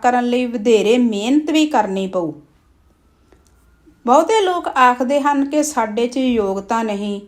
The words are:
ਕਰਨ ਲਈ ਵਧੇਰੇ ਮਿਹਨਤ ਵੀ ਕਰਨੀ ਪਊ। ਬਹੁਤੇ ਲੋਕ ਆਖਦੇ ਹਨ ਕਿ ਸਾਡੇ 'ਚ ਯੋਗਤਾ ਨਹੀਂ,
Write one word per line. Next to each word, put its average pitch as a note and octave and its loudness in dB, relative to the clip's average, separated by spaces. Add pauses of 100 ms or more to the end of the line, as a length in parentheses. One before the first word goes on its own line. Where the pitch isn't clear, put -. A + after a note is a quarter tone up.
ਕਰਨ B3 2
ਲਈ B3 -2
ਵਧੇਰੇ A3 2
ਮਿਹਨਤ B3 0
ਵੀ D#4 2
ਕਰਨੀ G3 -2
ਪਊ। F3 -4 (1700)
ਬਹੁਤੇ E4 4
ਲੋਕ F4+ -2
ਆਖਦੇ B3+ 2
ਹਨ C#4 0
ਕਿ D4+ 0
ਸਾਡੇ A#3 -2
'ਚ A#3+ -6
ਯੋਗਤਾ A3 -2
ਨਹੀਂ, G3+ -6